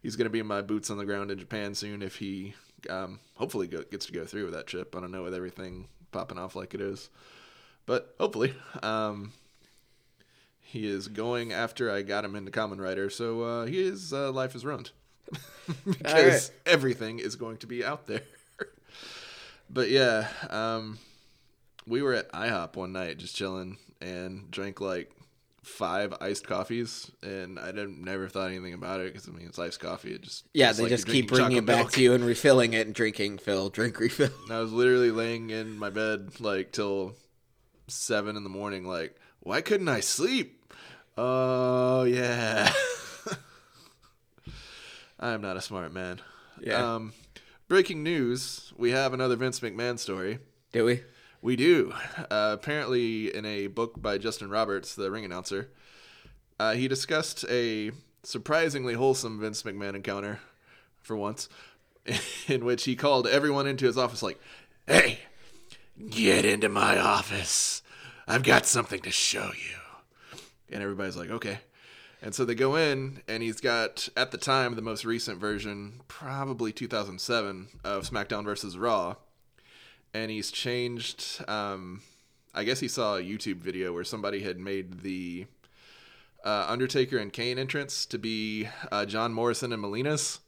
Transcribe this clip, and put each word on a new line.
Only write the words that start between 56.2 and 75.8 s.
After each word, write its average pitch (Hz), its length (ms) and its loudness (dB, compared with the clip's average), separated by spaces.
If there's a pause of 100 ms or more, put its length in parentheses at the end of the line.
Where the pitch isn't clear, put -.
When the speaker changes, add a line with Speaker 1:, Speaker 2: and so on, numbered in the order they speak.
Speaker 1:
uh, 110 140 4
he 123 140 0
discussed 151 640 -2
a 113 420 0 (320)
surprisingly 139 720 0
wholesome 123 440 2
Vince 107 240 -4
McMahon 101 320 -6
encounter, 101 440 -4 (600)
for - 140 -6
once, 104 320 -4 (520)
<laughs> - 480 -6
in 127 180 0
which 120 200 2
he 127 100 2
called 131 320 4
everyone 139 400 4
into 135 180 0
his 120 120 6
office 120 260 0
like, 98 160 -4 (480)
"Hey, - 320 8 (920)
get 101 360 6
into 107 220 4
my 104 320 6
office. - 840 2 (440)
I've 127 160 4
got - 220 8
something 107 360 2
to 95 100 -6
show - 440 0
you." - 840 -16 (320)
And 101 100 -6
everybody's 98 340 -4
like, 87 140 -8
"Okay." 107 300 -6 (600)
And 104 120 -8
so 131 100 0
they 117 120 2
go 135 200 4
in, 135 520 0
and 113 160 -4
he's 113 180 -4
got, 117 560 0
at 127 140 0
the - 80 -8
time, 131 360 2
the 110 60 -6
most 110 240 -6
recent 113 340 -2
version, 104 680 -4